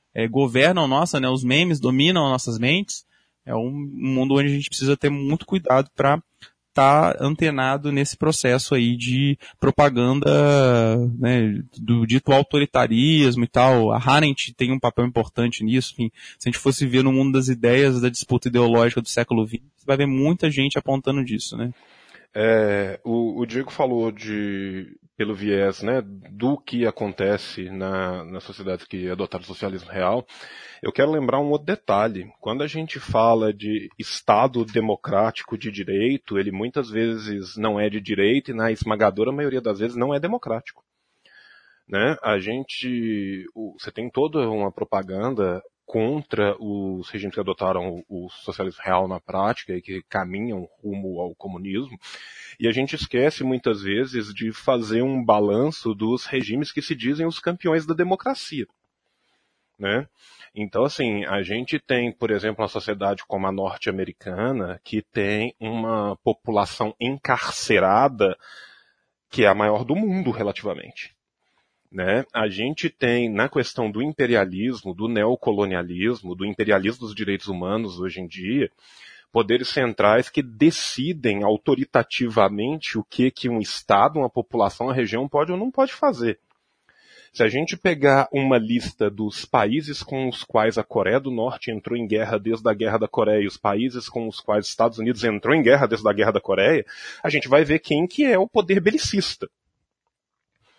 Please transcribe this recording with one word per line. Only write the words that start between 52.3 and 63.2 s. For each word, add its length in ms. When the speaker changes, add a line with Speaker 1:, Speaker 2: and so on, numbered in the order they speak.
Speaker 2:
e 80
a 20
gente 240
esquece 480
muitas 400
vezes 500
de 200
fazer 500
um 220
balanço 680
dos 340
regimes 440
que 100
se 140
dizem 320
os 140
campeões 460
da 60
democracia, 760
né? 300
Então, 300
assim, 400
a 180
gente 380
tem, 320
por 180
exemplo, 320
uma 60
sociedade 580